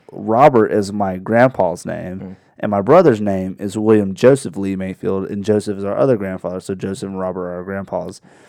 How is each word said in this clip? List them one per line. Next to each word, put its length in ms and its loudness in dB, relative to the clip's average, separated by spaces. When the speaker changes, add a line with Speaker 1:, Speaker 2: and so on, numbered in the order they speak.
Speaker 1:
Robert 560 4
is 260 0
my 240 -4
grandpa's 680 0
name, 340 -10
Speaker 2:
Mm. 160 -14
Speaker 1:
and 100 -4
my 120 0
brother's 400 6
name 380 -2
is 180 -8
William 360 4
Joseph 440 2
Lee 180 -4
Mayfield, 540 -4
and 140 -8
Joseph 340 0
is 60 -10
our 140 -4
other 200 2
grandfather, 420 -6
so 160 -8
Joseph 340 -8
and 100 -8
Robert 280 -6
are 80 -8
our 80 -10
grandpas. 580 -8